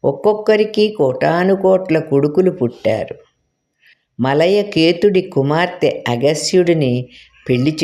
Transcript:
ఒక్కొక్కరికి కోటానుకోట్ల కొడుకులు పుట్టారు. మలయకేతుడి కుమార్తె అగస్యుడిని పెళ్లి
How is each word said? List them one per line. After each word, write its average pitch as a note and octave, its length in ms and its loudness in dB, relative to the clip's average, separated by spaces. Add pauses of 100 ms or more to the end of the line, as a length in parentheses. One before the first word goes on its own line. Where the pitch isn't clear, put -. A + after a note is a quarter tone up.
ఒక్కొక్కరికి G#3 840 0
కోటానుకోట్ల F3+ 1080 0
కొడుకులు D3+ 520 0
పుట్టారు. A2 640 -4 (1040)
మలయకేతుడి F3 1000 2
కుమార్తె D3+ 840 -2
అగస్యుడిని C#3 1000 0 (400)
పెళ్లి C3 360 0